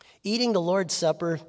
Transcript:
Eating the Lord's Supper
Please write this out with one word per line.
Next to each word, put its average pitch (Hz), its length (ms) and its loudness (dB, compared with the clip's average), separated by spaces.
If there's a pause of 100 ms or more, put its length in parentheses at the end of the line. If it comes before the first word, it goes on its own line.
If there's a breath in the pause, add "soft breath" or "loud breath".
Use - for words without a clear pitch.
(240 loud breath)
Eating 233 280 0
the 185 100 2
Lord's 180 320 0
Supper 165 560 0